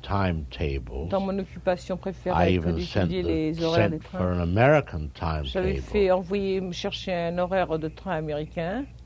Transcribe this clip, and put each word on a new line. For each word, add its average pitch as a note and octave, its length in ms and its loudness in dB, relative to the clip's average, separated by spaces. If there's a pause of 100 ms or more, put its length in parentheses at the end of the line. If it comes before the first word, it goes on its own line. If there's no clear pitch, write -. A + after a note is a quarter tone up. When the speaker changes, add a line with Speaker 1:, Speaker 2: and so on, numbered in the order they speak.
Speaker 1:
timetables, D2+ 1080 -2
Speaker 2:
Dans G3 120 0
mon G3 160 -2
occupation F#3 580 -2
préférée F#2 600 2
Speaker 1:
I - 40 4
Speaker 2:
que D#2+ 80 0
Speaker 1:
even E2 140 0
sent F#2 260 0
Speaker 2:
d'étudier F3+ 160 0
Speaker 1:
the, E2+ 40 0
Speaker 2:
les D#3+ 360 0
horaires E3 280 4
des D#3 80 -2
Speaker 1:
sent - 100 -16
for F#3 120 -8
Speaker 2:
trains, F2+ 180 2
Speaker 1:
an - 20 2
American F#2+ 680 4 (340)
Speaker 2:
j'avais C#2 320 0
Speaker 1:
timetable. C2+ 60 -4 (100)
Speaker 2:
fait G3+ 200 4
envoyer F#3+ 480 0
me F#3 120 -6
chercher G3 420 -4
un E3+ 240 -2
horaire F3+ 400 2
de D#3 100 -2
train F3 280 -6
américain. D#3+ 720 -4 (200)